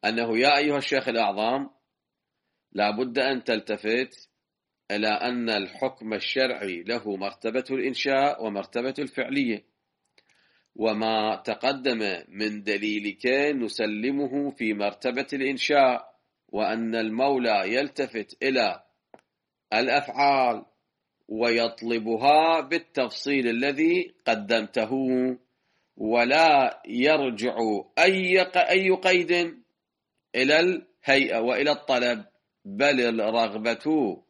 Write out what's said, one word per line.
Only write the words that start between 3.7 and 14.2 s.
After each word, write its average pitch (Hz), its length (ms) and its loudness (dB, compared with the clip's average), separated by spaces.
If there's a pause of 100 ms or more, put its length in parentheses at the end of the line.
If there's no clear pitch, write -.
إلى 107 160 -2
أن 117 420 -2
الحكم 110 640 -4
الشرعي 101 720 -4
له 107 320 -6
مرتبة 107 560 -6
الإنشاء 135 720 -2
ومرتبة 110 540 -6
الفعلية، 131 680 -4 (1080)
وما 110 680 -2
تقدم 117 840 -4
من 104 360 -6
دليلك 104 640 -4 (300)
نسلمه 127 960 -4